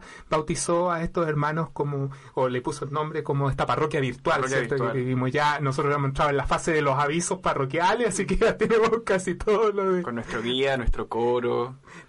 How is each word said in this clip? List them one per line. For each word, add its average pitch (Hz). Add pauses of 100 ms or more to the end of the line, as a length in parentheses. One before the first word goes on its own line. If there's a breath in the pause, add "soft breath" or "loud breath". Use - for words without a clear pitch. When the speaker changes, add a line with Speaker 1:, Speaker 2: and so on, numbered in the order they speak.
(280 loud breath)
Speaker 1:
bautizó 170
a 165
estos 170
hermanos 151
como, 143 (260 loud breath)
o 131
le 123
puso 147
el 139
nombre 156
como 139
esta 135
parroquia 147
virtual, 139
Speaker 2:
Parroquia 131
Speaker 1:
¿cierto? 120
Speaker 2:
virtual. 127
Speaker 1:
Que 135
vivimos 127
ya, 147
nosotros 143
hemos 143
entrado 147
en 139
la 131
fase 170
de 156
los 139
avisos 165
parroquiales, 175
así 196
que 185
ya 202
tenemos 220 (140)
casi 185
todo 214
lo 196
de 180
Speaker 2:
Con 120
nuestro 117
guía, 131
nuestro 113
coro. 120 (340 loud breath)